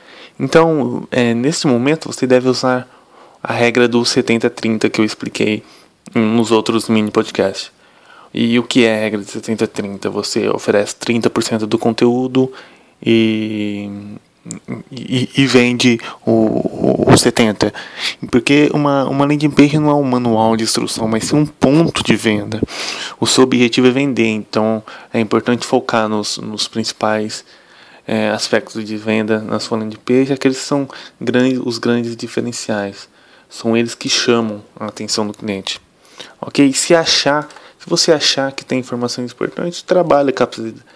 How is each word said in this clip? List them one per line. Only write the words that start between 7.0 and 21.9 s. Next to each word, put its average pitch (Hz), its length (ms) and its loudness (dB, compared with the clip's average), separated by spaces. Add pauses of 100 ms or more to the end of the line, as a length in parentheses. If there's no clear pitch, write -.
podcasts. - 600 -2 (600)
E 117 260 2
o 117 40 2
que 123 200 4
é 110 140 4
a - 20 -4
regra 107 220 -2
de 98 100 -14
setenta 110 340 -4
trinta? 101 440 -6
Você 104 400 -4
oferece 107 480 0
trinta 117 320 0
por - 120 -2
cento 110 240 -2
do 110 120 -2
conteúdo 127 720 0 (500)
e, 107 880 -2 (1040)
e, 123 460 -4
e 135 100 6
vende 120 540 4 (240)
o, 117 60 2
o, - 840 2
o - 40 8
setenta. 110 560 2 (560)
Porque 143 440 4
uma, 143 320 2
uma 135 200 0
landing 147 260 2
page 143 260 4
não 151 120 2
é 147 40 4
um 147 100 2
manual 113 540 2
de 110 80 -2
instrução, 113 420 -2
mas 110 160 0
sim - 140 0
um 151 80 4
ponto 151 580 2